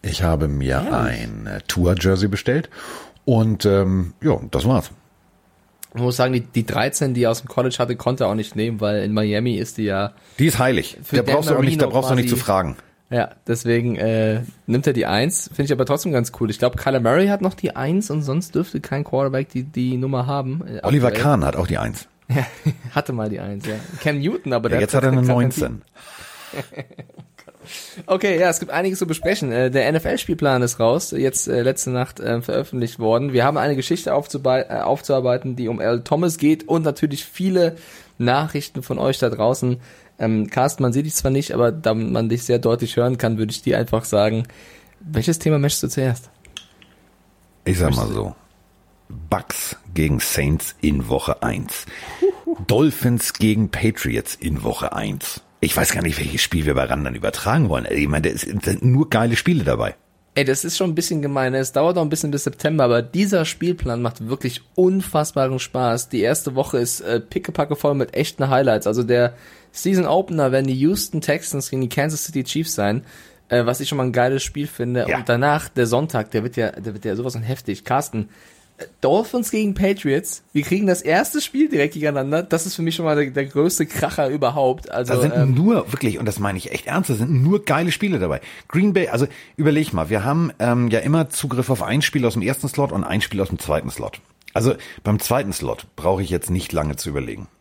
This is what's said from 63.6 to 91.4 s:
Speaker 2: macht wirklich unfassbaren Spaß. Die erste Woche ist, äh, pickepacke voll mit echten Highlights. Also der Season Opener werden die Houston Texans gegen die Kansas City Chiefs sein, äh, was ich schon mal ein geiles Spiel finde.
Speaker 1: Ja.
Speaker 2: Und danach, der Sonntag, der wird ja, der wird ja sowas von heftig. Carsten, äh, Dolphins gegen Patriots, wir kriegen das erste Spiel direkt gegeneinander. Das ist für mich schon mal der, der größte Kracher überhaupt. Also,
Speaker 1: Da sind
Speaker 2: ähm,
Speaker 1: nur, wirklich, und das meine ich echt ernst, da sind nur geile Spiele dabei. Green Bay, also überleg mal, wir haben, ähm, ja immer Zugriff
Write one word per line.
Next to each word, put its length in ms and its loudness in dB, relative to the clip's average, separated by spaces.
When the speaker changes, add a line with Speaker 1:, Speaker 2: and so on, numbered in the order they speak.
Speaker 2:
macht 280 -4
wirklich 340 -4
unfassbaren 840 2
Spaß. 500 -2
Die 120 -2
erste 340 0
Woche 240 0
ist, 220 -2
äh, 200 0
pickepacke 560 -4
voll 180 0
mit 200 -2
echten 340 -2
Highlights. 380 4
Also 160 2
der 320 2
Season 340 2
Opener 440 2
werden 160 2
die 120 0
Houston 420 2
Texans 480 -2
gegen 140 -2
die 60 -2
Kansas 360 -2
City 180 -4
Chiefs 320 -4
sein, 280 0
äh, 180 4
was 140 0
ich 80 -4
schon 100 -2
mal 60 0
ein 80 0
geiles 300 2
Spiel 240 -6
finde. 420 -2
Speaker 1:
Ja. 100 0
Speaker 2:
Und 100 -6
danach, 400 2
der 180 2
Sonntag, 440 0
der 120 0
wird 140 -6
ja, 140 0
der 240 -10
wird 100 -14
ja 120 -2
sowas 180 -4
von 80 -6
heftig. 420 -6
Carsten, 460 -2
äh, 80 -14
Dolphins 520 0
gegen 220 0
Patriots, 680 0
wir 100 0
kriegen 260 0
das 140 2
erste 380 0
Spiel 280 0
direkt 260 2
gegeneinander. 480 0
Das 240 -2
ist 80 -8
für 80 -4
mich 140 0
schon 80 -4
mal 100 2
der, 160 2
der 160 -2
größte 400 0
Kracher 420 -2
überhaupt. 640 0
Also, 240 -2
Speaker 1:
Da 60 2
sind 160 2
Speaker 2:
ähm, 180 4
Speaker 1:
nur, 380 2
wirklich, 260 -2
und 80 -2
das 140 -2
meine 180 -2
ich 140 -8
echt 160 -6
ernst, 220 0
da 40 2
sind 160 -2
nur 340 2
geile 280 0
Spiele 260 -2
dabei. 220 -2
Green 260 2
Bay, 140 2
also 220 0
überleg 380 2
mal, 180 -2
wir 140 0
haben, 340 2
ähm, 300 2
ja 100 2
immer 300 2
Zugriff 420 -4